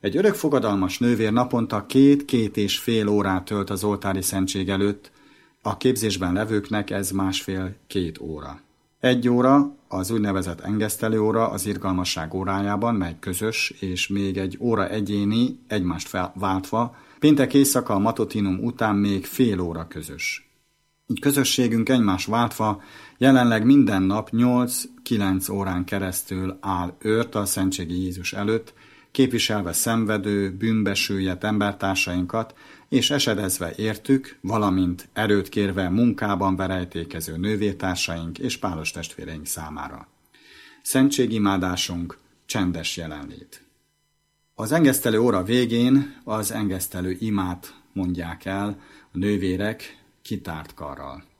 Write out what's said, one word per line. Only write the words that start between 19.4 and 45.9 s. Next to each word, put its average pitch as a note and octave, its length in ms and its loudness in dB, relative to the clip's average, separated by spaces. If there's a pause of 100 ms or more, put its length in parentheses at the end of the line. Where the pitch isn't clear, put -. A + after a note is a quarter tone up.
óra E2 280 -4
közös. - 640 -10 (560)
Így - 140 -4
közösségünk B2 680 2
egymás G#2 380 2
váltva A2 560 0 (360)
jelenleg A#2+ 460 6
minden A#2 380 6
nap G#2 280 0
nyolc-kilenc A#2 1160 0
órán F#2+ 360 -2
keresztül F#2 760 -4
áll F2+ 380 -4
őrt A2+ 360 0
a G#2 100 0
szentségi F#2+ 580 -2
Jézus F2+ 300 -6
előtt, G#2 420 -2 (380)
képviselve G#2+ 600 0
szenvedő, G2+ 840 0
bűnbesüllyedt G2 880 0
embertársainkat, G2+ 1080 -2 (340)
és B2+ 220 2
esedezve G2 640 -2
értük, A2 640 -2
valamint F#2+ 720 0
erőt G#2 360 2
kérve F#2+ 400 0
munkában G2+ 680 2
verejtékező F2+ 800 -6
nővértársaink F#2 1040 -2
és - 180 -4
pálos D#2+ 340 -4
testvéreink D#2+ 560 -12
számára. D2+ 600 -10 (760)
Szentségimádásunk, G2 1400 0 (280)
csendes F2+ 500 -4
jelenlét. D2 680 -14 (880)
Az A2+ 180 -4
engesztelő C3 480 4
óra G#2+ 220 4
végén B2 840 2